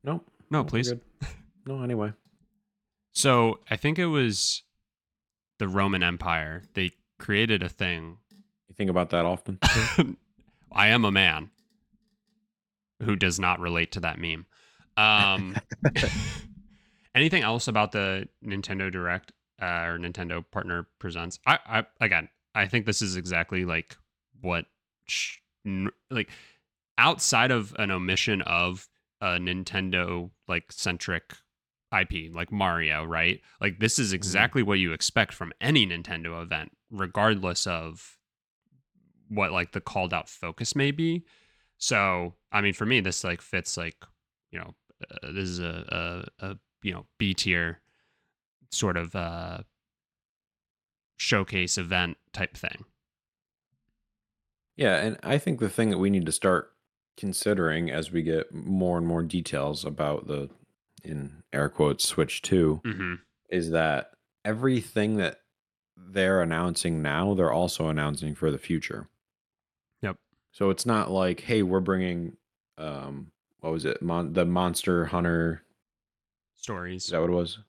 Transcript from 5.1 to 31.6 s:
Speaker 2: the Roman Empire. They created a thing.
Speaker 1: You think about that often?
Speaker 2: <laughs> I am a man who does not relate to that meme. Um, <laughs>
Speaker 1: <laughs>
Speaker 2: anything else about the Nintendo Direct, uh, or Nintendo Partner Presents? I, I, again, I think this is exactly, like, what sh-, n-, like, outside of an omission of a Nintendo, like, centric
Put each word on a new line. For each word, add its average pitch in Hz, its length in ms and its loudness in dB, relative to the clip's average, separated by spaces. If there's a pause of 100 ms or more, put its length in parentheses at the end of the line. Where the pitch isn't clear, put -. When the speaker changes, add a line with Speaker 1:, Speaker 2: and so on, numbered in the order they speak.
Speaker 2:
the 104 100 -2
Roman 98 360 2
Empire. 85 580 -2 (140)
They 92 160 0 (260)
created 104 460 2
a 87 60 -4
thing. 85 500 -6 (480)
Speaker 1:
You 92 80 -20
think 98 160 0
about 90 200 2
that 85 140 2
often? 90 360 -2
Speaker 2:
<laughs> - 560 2 (540)
I 104 180 6
am 117 160 6
a 101 60 4
man 90 380 4 (1500)
who 107 140 2
does 90 240 2
not 90 200 2
relate 85 340 0
to 98 80 -6
that 82 180 -4
meme. 82 260 -6 (500)
Um, 101 600 2 (400)
<laughs> - 0 -
Speaker 1:
<laughs> - 1200 -6
Speaker 2:
anything 156 260 4
else 117 260 0
about 107 260 2
the 95 340 0 (180)
Nintendo 98 460 -4
Direct, 90 400 -4 (280)
uh, 95 60 -4
or 85 320 -2
Nintendo 87 540 -6
Partner 87 360 -4 (120)
Presents? 87 480 -8
I, 151 180 4
I, 110 200 0 (140)
again, 90 300 2 (240)
I 101 140 2
think 107 180 0
this 104 160 0
is 95 140 -2
exactly, 90 500 -2
like, 82 300 -4 (460)
what 87 240 -2 (400)
sh-, - 320 -4 (280)
n-, 95 240 -2 (220)
like, 120 180 -2 (680)
outside 123 540 4
of 110 280 0
an 101 120 0
omission 95 500 0
of 90 480 -2 (320)
a 90 160 0
Nintendo, 90 920 -2 (160)
like, 87 240 -4
centric - 640 -4 (560)